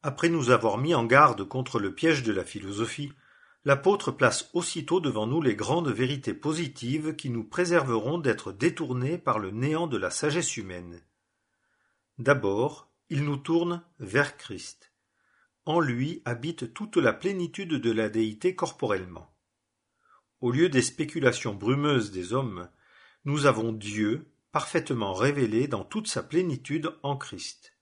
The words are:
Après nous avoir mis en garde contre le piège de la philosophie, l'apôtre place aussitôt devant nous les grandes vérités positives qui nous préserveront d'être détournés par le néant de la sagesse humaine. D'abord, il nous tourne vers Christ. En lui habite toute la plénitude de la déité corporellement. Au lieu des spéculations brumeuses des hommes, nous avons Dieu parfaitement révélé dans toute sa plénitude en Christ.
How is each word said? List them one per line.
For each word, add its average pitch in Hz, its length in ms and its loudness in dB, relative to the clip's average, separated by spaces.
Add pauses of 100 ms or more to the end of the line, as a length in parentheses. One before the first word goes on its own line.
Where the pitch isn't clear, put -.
Après 147 260 0
nous 143 220 4
avoir 110 260 4
mis 147 160 0
en 117 120 2
garde 117 420 6
contre 127 320 -4
le 98 160 -2
piège 156 260 2
de 113 100 0
la 95 140 0
philosophie, 107 640 -6 (520)
l'apôtre 143 480 2
place - 420 2
aussitôt 170 460 0
devant 127 260 0
nous 143 160 0
les 117 140 2
grandes 139 340 0
vérités 123 460 -2
positives 151 800 -4
qui 135 160 -8
nous 113 120 -4
préserveront 151 760 0
d'être 113 320 0
détournés 131 680 -2
par 117 220 0
le 98 100 -6
néant 151 380 -2
de 123 100 -2
la 92 140 -2
sagesse 151 460 -2
humaine. 87 440 -12 (1200)
D'abord, 127 680 0 (220)
il 147 140 -2
nous 143 140 -2
tourne 170 440 0 (160)
vers 123 400 0
Christ. - 540 -14 (760)
En 160 140 2
lui 143 460 0
habite 120 500 -6
toute 208 220 -2
la 127 140 6
plénitude 180 640 -4
de 117 180 2
la 110 180 2
déité 110 440 0
corporellement. 95 840 -4 (1040)
Au 120 120 0
lieu 160 180 4
des 131 140 6
spéculations 139 720 0
brumeuses 123 560 2
des 92 220 -6
hommes, 104 360 -4 (540)
nous 143 240 2
avons 113 240 2
Dieu 107 580 -2 (220)
parfaitement 123 640 -2
révélé 123 540 2
dans 101 160 -4
toute 214 240 -6
sa - 140 -4
plénitude 156 800 -2
en 139 160 -2
Christ. - 640 -14